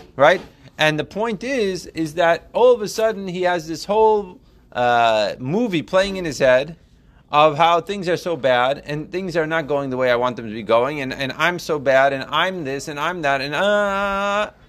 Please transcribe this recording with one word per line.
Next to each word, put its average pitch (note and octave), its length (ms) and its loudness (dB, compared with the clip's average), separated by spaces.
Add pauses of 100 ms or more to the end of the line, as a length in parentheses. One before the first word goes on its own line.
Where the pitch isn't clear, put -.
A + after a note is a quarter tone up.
(160)
Right? D#3+ 240 6 (380)
And D3+ 200 2
the D3 60 -4
point A3 400 -6
is, A3 420 -4
is D#3 280 -6
that E3+ 380 2
all A#3+ 220 6
of G#3+ 80 -2
a F#3+ 60 -6
sudden G3+ 400 -2
he F3+ 140 -4
has F3 260 0
this D#3+ 160 -8
whole, G#3 560 2 (320)
uh, A#2 680 2
movie F3 440 -2
playing F#3+ 340 0
in F3+ 80 -6
his C3 140 -6
head C3+ 380 2 (540)
of D3 280 4
how E3+ 240 4
things G3 260 -6
are E3+ 80 0
so E3 200 -6
bad B2+ 500 0
and D3+ 260 -8
things F3+ 240 -6
are D#3 100 0
not D#3+ 200 -2
going C#3 240 -4
the B2+ 80 -4
way B2+ 120 2
I A#2+ 60 4
want B2 200 -2
them A2+ 120 -10
to G#2 40 -10
be A2 100 -10
going, B2 400 0
and, C3 100 -6
and C3 200 -6
I'm E3+ 260 0
so D#3 200 -4
bad, C3+ 360 4
and C3+ 100 -6
I'm F3 400 -4
this, C3+ 240 -8
and D3 100 -10
I'm E3+ 240 -4
that, C#3 200 0
and, C#3+ 120 -6
uh, G3+ 960 -2 (180)